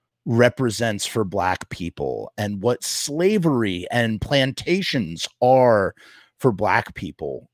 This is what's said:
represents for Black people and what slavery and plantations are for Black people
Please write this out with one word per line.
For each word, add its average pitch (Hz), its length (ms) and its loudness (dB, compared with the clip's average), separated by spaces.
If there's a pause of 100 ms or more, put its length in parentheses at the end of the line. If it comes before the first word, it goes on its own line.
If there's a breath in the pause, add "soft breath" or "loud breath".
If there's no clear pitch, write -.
(260)
represents 117 800 2
for 110 200 -2
Black 90 420 -2
people 65 680 -8
and 104 240 -4
what 120 240 -2
slavery 147 1040 0
and 113 300 0
plantations 135 1080 -2 (140)
are 123 520 4 (460 soft breath)
for 123 140 2
Black 101 420 0
people 73 580 -10